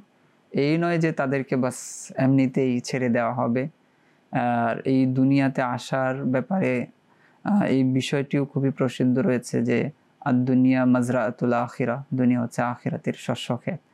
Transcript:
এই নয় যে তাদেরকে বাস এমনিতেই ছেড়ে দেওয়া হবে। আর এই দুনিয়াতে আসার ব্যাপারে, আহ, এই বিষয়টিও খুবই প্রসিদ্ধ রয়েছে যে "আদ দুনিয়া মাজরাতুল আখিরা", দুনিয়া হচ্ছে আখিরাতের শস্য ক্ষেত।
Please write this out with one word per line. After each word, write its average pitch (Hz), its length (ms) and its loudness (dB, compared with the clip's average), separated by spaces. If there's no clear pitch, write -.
এই 147 280 0
নয় 170 200 0
যে 160 140 2
তাদেরকে 139 440 -2
বাস - 600 -6
এমনিতেই 131 640 2
ছেড়ে 127 280 -2
দেওয়া 117 260 0
হবে। 123 340 -2
আর 120 540 0
এই 131 220 2
দুনিয়াতে 131 560 2
আসার 131 640 -2
ব্যাপারে, 127 640 -2
আহ, 104 180 2
এই 131 220 2
বিষয়টিও 135 600 0
খুবই 135 260 -2
প্রসিদ্ধ 127 480 0
রয়েছে 123 440 0
যে 123 280 0
"আদ 127 140 0
দুনিয়া 127 500 4
মাজরাতুল 123 680 2
আখিরা", 123 520 -2
দুনিয়া 123 280 2
হচ্ছে 120 200 -4
আখিরাতের 120 540 -4
শস্য - 400 -6
ক্ষেত। 175 240 -8